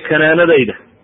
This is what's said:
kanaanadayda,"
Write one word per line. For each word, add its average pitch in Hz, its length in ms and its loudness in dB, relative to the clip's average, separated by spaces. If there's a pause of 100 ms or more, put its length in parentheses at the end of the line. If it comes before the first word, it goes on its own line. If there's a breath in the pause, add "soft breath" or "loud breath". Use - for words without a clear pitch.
kanaanadayda," 156 640 0 (300)